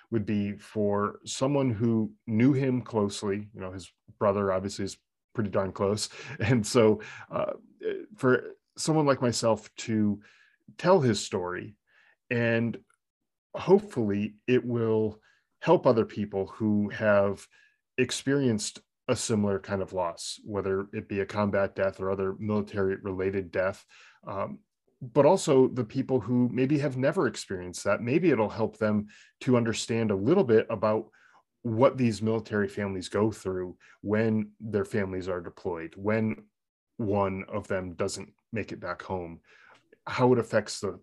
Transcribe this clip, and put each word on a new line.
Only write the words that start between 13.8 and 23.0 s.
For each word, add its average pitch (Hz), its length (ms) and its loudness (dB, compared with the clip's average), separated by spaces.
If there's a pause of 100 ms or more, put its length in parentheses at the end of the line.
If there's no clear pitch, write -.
it 127 180 4
will 110 560 0 (420)
help 165 240 4
other 113 180 4
people 98 420 -4
who 104 440 0
have 101 540 2 (520)
experienced 127 840 0 (280)
a 123 80 0
similar 104 420 0
kind 98 240 -4
of 90 100 -10
loss, 87 520 -6
whether 98 480 -2
it 107 160 -8
be 101 120 -2
a 95 60 -2
combat 101 480 0
death 95 240 -2
or 95 120 -4
other 95 280 -2
military 101 580 -2
related 95 540 -4